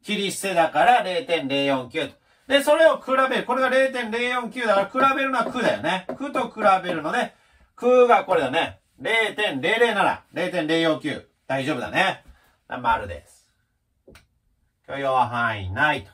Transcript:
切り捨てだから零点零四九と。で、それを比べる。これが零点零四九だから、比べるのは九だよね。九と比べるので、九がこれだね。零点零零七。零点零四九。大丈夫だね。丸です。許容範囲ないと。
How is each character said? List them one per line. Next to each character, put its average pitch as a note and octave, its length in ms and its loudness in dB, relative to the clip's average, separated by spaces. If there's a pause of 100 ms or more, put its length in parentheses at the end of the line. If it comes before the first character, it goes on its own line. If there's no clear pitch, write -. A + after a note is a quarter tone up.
切 G3+ 140 -4
り G3 160 -2
捨 - 160 -6
て F#3+ 60 -2
だ D#3+ 160 4
か D3+ 140 2
ら A#3+ 180 6
零 F3+ 220 -4
点 D#3 240 -2
零 C#3 180 0
四 C3 240 -2
九 D3+ 160 -4
と。 - 80 -16 (320)
で、 C#4 160 4
そ D4 140 4
れ E4 100 6
を D4 100 6
比 - 160 -6 (160)
べ A#3 100 0
る。 F3 60 -4
こ B3+ 120 -2
れ C4 60 0
が C4 60 2
零 C4 200 2
点 B3 220 -6
零 A#3+ 200 -2
四 B3 200 -4
九 B3+ 160 -6
だ G3 200 2
か C4 120 -6
ら、 C4 120 4
比 C4 60 -2
べ C4+ 80 -2
る C4+ 60 -2
の B3+ 80 -2
は A3 140 -2
九 B3+ 80 -4
だ - 160 0
よ G#3 60 -10
ね。 F#3 240 -4 (120)
九 C#4 120 -8
と B3 180 -4
比 - 120 -14 (220)
べ F3 100 -6
る D#3+ 100 -6
の D#3+ 100 -6
で、 A3+ 220 -4 (440)
九 B3 280 6
が G#3+ 180 4
こ F#3 120 0
れ D#3+ 40 4
だ C3+ 100 -2
ね。 D3 280 -2 (200)
零 G#3 360 -2
点 A#3 260 -4
零 G#3+ 180 0
零 A#3 160 2
七。 F#3 380 -2
零 F3 180 -6
点 F3 160 -4
零 E3 140 0
四 D#3 200 0
九。 C3+ 280 -8 (180)
大 C3+ 180 -4
丈 C#3+ 100 -4
夫 B2 60 -6
だ G#2 100 -8
ね。 F3+ 340 -2 (440)
丸 - 380 -4
で - 200 -16
す。 - 220 -20 (1400)
許 C3+ 100 -10
容 C3+ 200 -2
範 A#2 500 -2
囲 F#2 40 -8
な D3 240 0
い C3+ 100 -6
と。 - 100 -20